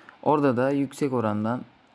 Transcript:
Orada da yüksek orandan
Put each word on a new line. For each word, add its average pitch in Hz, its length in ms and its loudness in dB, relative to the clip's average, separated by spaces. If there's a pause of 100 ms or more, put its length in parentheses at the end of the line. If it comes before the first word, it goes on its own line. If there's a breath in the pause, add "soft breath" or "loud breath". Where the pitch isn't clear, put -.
(240 loud breath)
Orada 139 340 2
da 131 140 2
yüksek 139 420 -2
orandan 110 480 -2 (340)